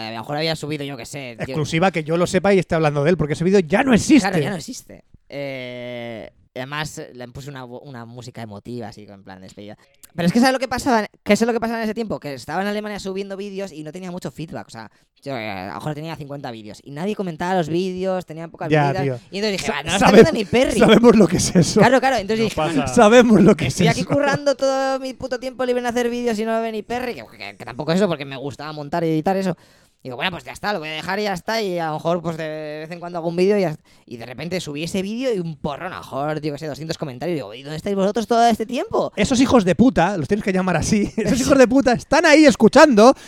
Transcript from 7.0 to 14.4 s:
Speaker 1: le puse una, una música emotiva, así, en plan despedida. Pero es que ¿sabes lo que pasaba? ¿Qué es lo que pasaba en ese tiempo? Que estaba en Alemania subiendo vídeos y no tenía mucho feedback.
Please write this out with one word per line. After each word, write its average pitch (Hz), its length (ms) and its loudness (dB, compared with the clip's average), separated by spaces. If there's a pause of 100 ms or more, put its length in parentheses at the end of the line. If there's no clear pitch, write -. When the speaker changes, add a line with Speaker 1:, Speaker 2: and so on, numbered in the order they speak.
Speaker 1:
le 123 160 -16
puse 135 220 -16
una, 131 140 -14
una 123 420 -16
música 120 360 -16
emotiva, 110 460 -12
así, 104 200 -20
en 98 160 -20
plan 95 180 -18
despedida. 104 340 -20 (380)
Pero 170 120 -2
es 175 60 4
que 226 80 2
¿sabes 262 140 4
lo 262 40 -4
que 262 100 -6
pasaba? 240 380 -2 (160)
¿Qué 208 120 2
es 202 80 0
lo 233 100 0
que 226 80 -4
pasaba 226 200 -6
en 226 40 -6
ese 220 80 -4
tiempo? 202 260 -6
Que 143 140 -10
estaba 147 300 -8
en 202 60 -4
Alemania 208 300 -8
subiendo 196 380 -8
vídeos 190 360 -10
y 151 100 -14
no 151 100 -12
tenía 185 180 -12
mucho 175 200 -10
feedback. 143 360 -12